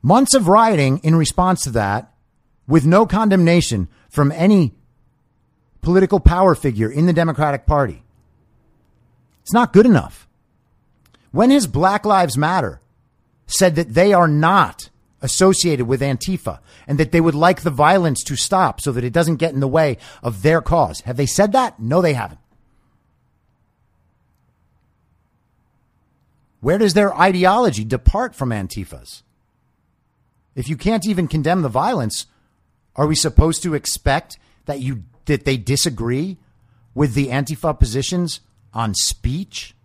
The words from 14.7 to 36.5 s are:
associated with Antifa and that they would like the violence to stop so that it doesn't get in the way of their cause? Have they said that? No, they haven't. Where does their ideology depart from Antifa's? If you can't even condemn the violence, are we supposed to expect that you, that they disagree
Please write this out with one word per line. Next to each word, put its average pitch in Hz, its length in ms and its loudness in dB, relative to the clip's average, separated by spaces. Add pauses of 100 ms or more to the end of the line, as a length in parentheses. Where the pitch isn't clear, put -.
associated 165 680 0
with 123 140 -2
Antifa 139 600 -6 (260)
and 139 120 -4
that 156 140 0
they 170 80 2
would 165 140 2
like 170 260 2
the 143 80 -4
violence 151 560 0
to 139 120 -8
stop 185 440 -2
so 139 120 -6
that 120 120 -6
it 123 80 -6
doesn't 165 240 0
get 160 160 -4
in 135 80 -4
the 135 80 -2
way 143 300 0 (240)
of 110 180 -8
their 131 220 2
cause? 135 400 -2
Have 127 160 -8
they 143 80 -2
said 202 260 0
that? 254 260 0
No, 127 220 0
they 160 140 0
haven't. 110 260 -10 (4000)
Where 160 180 0
does 202 160 2
their 202 200 2
ideology 185 720 2
depart 156 500 -2
from 131 140 -6
Antifa's? 90 760 -10 (1300)
If 123 120 -8
you 156 80 -6
can't 202 300 -2
even 180 220 -2
condemn 156 340 -2
the 139 60 -2
violence, 170 580 -4 (680)
are 147 100 0
we 156 80 0
supposed 160 480 2
to 165 120 -4
expect - 600 -4 (300)
that 139 140 -10
you, 127 240 -8 (220)
that 143 180 -2
they 135 120 0
disagree 135 840 -4 (540)